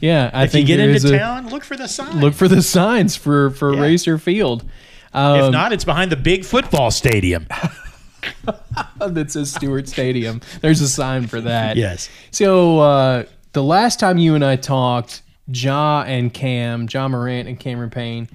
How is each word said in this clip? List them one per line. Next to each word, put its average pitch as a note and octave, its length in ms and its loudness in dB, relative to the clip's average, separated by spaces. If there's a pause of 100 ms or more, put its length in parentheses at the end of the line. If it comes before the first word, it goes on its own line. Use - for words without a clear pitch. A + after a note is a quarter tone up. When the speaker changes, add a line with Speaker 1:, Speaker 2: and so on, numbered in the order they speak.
Speaker 1:
Yeah, D3+ 320 2
I C3 120 2
Speaker 2:
If B2+ 80 -2
Speaker 1:
think D3 160 4
Speaker 2:
you - 60 4
get - 40 4
Speaker 1:
there - 120 4
Speaker 2:
into C#3+ 60 6
Speaker 1:
is C3 80 2
a C#3 140 4
Speaker 2:
town, A#3+ 300 -4
look C#4 160 -10
for C#4 120 -10
the B3+ 120 -10
sign. C#4+ 320 -6
Speaker 1:
Look C#3+ 140 4
for F#3 140 2
the F#3 140 6
signs G3+ 540 2
for, C#3+ 340 2
for C#3 240 0
Speaker 2:
Yeah. C#3 80 0
Speaker 1:
Racer E3 360 2
Field. D#3 440 -2
Speaker 2:
If - 520 -20
Speaker 1:
Um, C#3 380 4
Speaker 2:
not, F3+ 200 0
it's G3 120 -4
behind F3 280 0
the D#3 40 -2
big F3 280 0
football D#3+ 460 0
stadium. F#2 600 0
Speaker 1:
<laughs> - 1500 -10
that E3 320 -4
says D3 220 -6
Stewart C#3 360 -6
Stadium. B2 520 -4 (200)
There's D#3 200 4
a C#3+ 80 0
sign C3 380 -4
for A#2 140 -8
that. A2+ 360 -2
Speaker 2:
Yes. G2 320 -4 (220)
Speaker 1:
So, F3+ 500 4
uh, C3+ 440 4 (280)
the C#3+ 100 -2
last F#3+ 360 2
time F#3 200 2
you E3 160 4
and D3 100 2
I C3+ 120 2
talked, B2+ 680 -4 (300)
Ja C#3+ 540 0
and B2 260 -2
Cam, A#2+ 600 -4
Ja C3+ 160 -2
Morant B2 400 -6
and B2 100 -12
Cameron A#2+ 320 -8
Payne A#2 440 -8